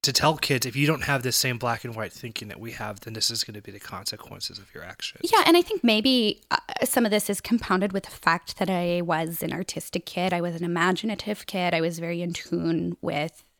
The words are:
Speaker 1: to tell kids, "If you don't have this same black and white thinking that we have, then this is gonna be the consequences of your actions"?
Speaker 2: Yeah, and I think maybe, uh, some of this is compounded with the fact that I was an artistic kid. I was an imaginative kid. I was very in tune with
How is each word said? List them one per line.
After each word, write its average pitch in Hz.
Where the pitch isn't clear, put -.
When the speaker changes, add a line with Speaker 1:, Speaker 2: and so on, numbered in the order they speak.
Speaker 1:
to 135
tell 151
kids, 131
"If 123
you 143
don't 156
have 139
this 123
same 123
black 117
and 117
white 110
thinking 113
that -
we 113
have, 107
then 110
this 110
is 113
gonna 104
be 101
the 98
consequences -
of 98
your 78
actions"? -
Speaker 2:
Yeah, 427
and 330
I 349
think 392
maybe, 226
uh, -
some 233
of 202
this 208
is 202
compounded 196
with 196
the -
fact -
that 185
I 175
was 165
an 160
artistic -
kid. 180
I 175
was 170
an 170
imaginative 185
kid. 180
I 165
was 165
very 170
in 170
tune 170
with 160